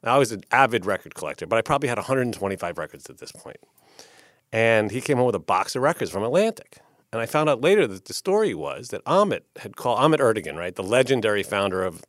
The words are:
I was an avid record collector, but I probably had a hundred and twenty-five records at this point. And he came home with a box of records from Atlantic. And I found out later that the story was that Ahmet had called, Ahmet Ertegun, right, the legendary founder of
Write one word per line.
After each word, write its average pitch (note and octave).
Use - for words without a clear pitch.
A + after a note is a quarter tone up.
I A#2+
was C3
an G2
avid A#2
record G2
collector, D2+
but A2+
I A2
probably -
had A#2
a G2
hundred C3
and A#2+
twenty-five F2
records D#2
at -
this -
point. -
And A2+
he B2
came C3+
home B2
with A#2
a F2+
box F#2+
of B2+
records C3+
from G2
Atlantic. F#3+
And A2+
I A2+
found D3+
out B2+
later F3+
that F#2+
the -
story G3
was D2+
that G2
Ahmet F3
had -
called, A#2+
Ahmet D#3
Ertegun, G#2+
right, F2+
the G2
legendary A2
founder G2
of E2+